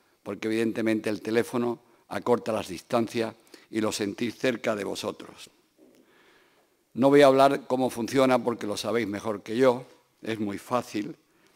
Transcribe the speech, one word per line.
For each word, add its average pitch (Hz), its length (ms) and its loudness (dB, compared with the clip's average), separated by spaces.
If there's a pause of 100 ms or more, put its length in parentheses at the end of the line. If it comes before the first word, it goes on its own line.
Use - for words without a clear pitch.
(220)
porque 107 280 -8
evidentemente 110 600 -2
el 104 120 -6
teléfono 117 580 -2 (300)
acorta 110 420 -2
las 104 160 -4
distancias 110 680 -4 (380)
y 110 80 -4
lo 107 140 0
sentís 104 420 -4
cerca 117 400 -2
de 101 80 -6
vosotros. - 680 -10 (1500)
No 131 140 6
voy 143 120 10
a 143 60 10
hablar 139 400 6
cómo 127 220 0
funciona 123 540 2
porque 113 240 -4
lo 101 80 -4
sabéis 110 320 -2
mejor 101 360 -8
que 110 120 -8
yo, 131 300 2 (360)
es 110 200 -6
muy 101 160 -6
fácil. 123 580 -6 (400)